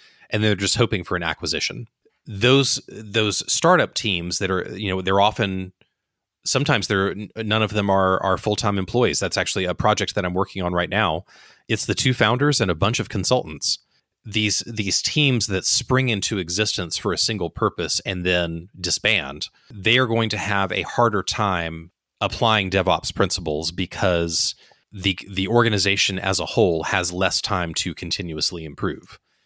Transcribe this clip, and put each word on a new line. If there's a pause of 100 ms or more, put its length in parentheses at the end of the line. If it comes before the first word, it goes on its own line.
(300)
and
they're
just
hoping
for
an
acquisition. (380)
Those,
those (100)
startup
teams
that
are,
you
know,
they're
often, (720)
sometimes
they're,
n-,
none
of
them
are,
are
full-time
employees.
That's
actually
a
project
that
I'm
working
on
right
now. (420)
It's
the
two
founders
and
a
bunch
of
consultants. (440)
These,
these
teams
that
spring
into
existence
for
a
single
purpose
and
then (100)
disband, (240)
they
are
going
to
have
a
harder
time (300)
applying
DevOps
principles
because (380)
the,
the
organization
as
a
whole
has
less
time
to
continuously
improve. (280)